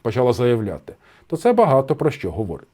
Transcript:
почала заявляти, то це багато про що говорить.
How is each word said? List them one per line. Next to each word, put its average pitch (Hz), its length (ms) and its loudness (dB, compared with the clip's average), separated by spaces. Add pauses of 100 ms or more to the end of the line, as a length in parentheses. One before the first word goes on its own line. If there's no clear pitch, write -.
почала 120 320 0
заявляти, 113 600 -2 (340)
то 160 100 -6
це 240 160 2
багато 143 420 4
про 147 160 0
що 90 200 -8
говорить. 87 420 -8